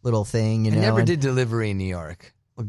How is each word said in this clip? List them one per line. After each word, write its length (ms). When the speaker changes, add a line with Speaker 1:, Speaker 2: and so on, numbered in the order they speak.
Speaker 1:
little 220
thing, 400
you 80
Speaker 2:
I 40
Speaker 1:
know, 40
Speaker 2:
never 180
Speaker 1:
and 80
Speaker 2:
did 140
delivery 500
in 80
New 60
York. 500
Speaker 1:
Well, 120